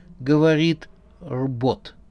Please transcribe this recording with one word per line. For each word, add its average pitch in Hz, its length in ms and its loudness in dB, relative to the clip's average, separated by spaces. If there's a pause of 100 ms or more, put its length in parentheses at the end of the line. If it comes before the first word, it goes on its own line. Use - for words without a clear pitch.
(200)
говорит 156 720 2 (300)
робот. 131 760 -4 (160)